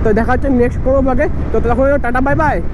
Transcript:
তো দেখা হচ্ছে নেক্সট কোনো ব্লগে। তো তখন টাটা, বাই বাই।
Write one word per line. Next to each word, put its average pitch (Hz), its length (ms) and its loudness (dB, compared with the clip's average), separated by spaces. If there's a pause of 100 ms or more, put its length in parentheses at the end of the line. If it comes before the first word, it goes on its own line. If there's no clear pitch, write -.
তো - 100 0
দেখা 226 180 0
হচ্ছে 254 180 0
নেক্সট 247 360 0
কোনো 269 160 2
ব্লগে। 262 240 0 (260)
তো 226 80 0
তখন 240 260 0 (180)
টাটা, 262 180 0
বাই 277 140 0
বাই। 277 220 0 (160)